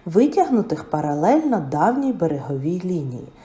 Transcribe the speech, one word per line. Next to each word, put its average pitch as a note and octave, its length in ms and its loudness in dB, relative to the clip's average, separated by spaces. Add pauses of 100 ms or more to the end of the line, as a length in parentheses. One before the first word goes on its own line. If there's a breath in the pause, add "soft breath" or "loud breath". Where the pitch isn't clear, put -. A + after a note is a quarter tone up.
витягнутих A3+ 840 2
паралельно F3 720 2 (100)
давній B3 420 2
береговій D#3 720 -4
лінії. C#3 440 -6 (160 loud breath)